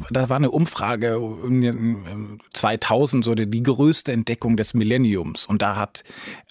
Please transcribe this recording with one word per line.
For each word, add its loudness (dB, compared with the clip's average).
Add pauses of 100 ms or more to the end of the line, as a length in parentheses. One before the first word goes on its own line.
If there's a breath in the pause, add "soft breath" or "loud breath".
das 0
war 0
eine 2
Umfrage -2 (260)
in, 2
in, -2
in -12 (120)
zweitausend, 2
so 0
die, 0
die -2
größte 4
Entdeckung 0
des -2
Millenniums. 2
Und 0
da 0
hat -6 (480 loud breath)